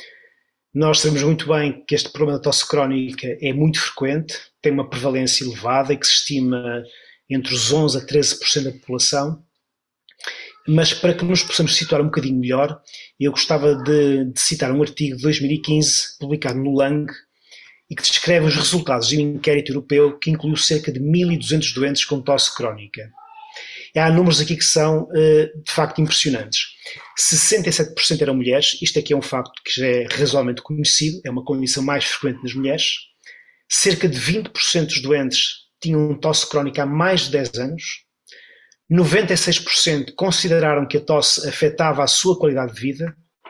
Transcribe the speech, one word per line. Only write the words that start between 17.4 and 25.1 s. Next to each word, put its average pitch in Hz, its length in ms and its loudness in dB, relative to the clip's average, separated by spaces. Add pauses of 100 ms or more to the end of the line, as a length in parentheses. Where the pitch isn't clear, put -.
e 151 60 -10
que - 80 -8
descreve 165 420 2
os 156 100 2
resultados 139 520 0
de 151 100 0
um 147 180 0
inquérito 143 360 0
europeu 143 480 2
que - 100 -2
incluiu 151 280 0
cerca 156 340 0
de 127 80 -8
mil 170 320 2
e 165 60 0
duzentos 151 360 -2
doentes 139 300 0
com 139 180 -2
tosse 135 320 2
crónica. 107 560 -8 (840)
Há 160 160 4
números 165 300 4
aqui 160 140 -2
que - 100 0
são, 156 500 2